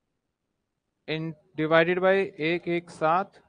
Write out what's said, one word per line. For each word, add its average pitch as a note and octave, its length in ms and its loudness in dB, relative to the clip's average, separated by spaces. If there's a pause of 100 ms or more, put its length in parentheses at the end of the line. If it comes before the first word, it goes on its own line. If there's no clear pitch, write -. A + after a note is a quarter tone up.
(1080)
in, D#3+ 240 -8 (280)
divided E3 380 4
by F#3 160 4 (260)
एक E3 280 -4
एक E3+ 220 -4
सात E3+ 580 -2